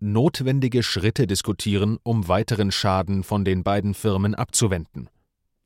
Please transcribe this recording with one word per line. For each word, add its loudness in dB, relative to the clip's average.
notwendige 0
Schritte 0
diskutieren, 0
um 0
weiteren 0
Schaden 0
von -2
den 0
beiden 0
Firmen 0
abzuwenden. -2